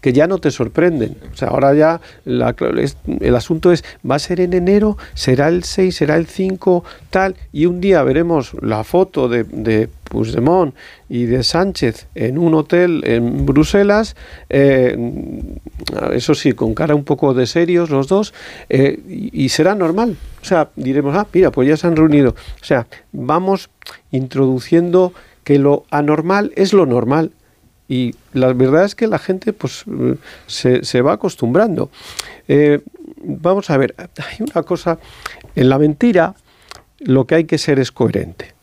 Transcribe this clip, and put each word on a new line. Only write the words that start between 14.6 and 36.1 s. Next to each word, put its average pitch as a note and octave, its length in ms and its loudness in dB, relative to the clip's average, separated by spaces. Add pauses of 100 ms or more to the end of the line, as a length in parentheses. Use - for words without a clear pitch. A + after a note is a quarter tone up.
eso C3+ 220 0
sí, C#3+ 180 0
con A2+ 220 -2
cara D#3 180 0
un D3 100 0
poco C#3+ 300 0
de B2 140 0
serios E3+ 420 0
los C3+ 180 0
dos, G3+ 280 0 (340)
eh, C3+ 300 2 (100)
y, - 360 -6
y - 40 0
será F3+ 240 2
normal. F#3+ 440 -2 (220)
O - 60 -20
sea, D#3+ 300 0
diremos, C#3 400 -2
"Ah, G#3 180 0
mira, F3 160 4
pues B2+ 180 0
ya D3+ 100 2
se F3 100 -2
han E3+ 80 0
reunido". D3 400 4 (260)
O - 20 -20
sea, B2 220 -2 (260)
vamos F3 600 -2 (400)
introduciendo C#3 1000 0 (300)
que C#3+ 160 4
lo C#3+ 320 2
anormal D#3 640 0
es F#3+ 180 0
lo F#3+ 120 6
normal. B2+ 460 0 (560)
Y B2+ 280 -4 (180)
la B2+ 200 2
verdad C3 320 4
es G3+ 100 -6
que A#3 100 -2
la G#3+ 140 -2
gente, F#3+ 340 -4
pues, - 340 -10
eh, B2+ 280 -2 (320)
se, - 360 0
se - 180 -2
va C#3+ 120 2
acostumbrando. E3+ 800 -2 (560)
Eh, D3 320 4 (440)
vamos F3 460 -2
a D3 80 2
ver, C3 220 0
hay - 380 -16 (140)
una E3 120 -2
cosa, E3 340 -4 (580)
en B2+ 140 4
la C3+ 80 2
mentira E3+ 560 2 (680)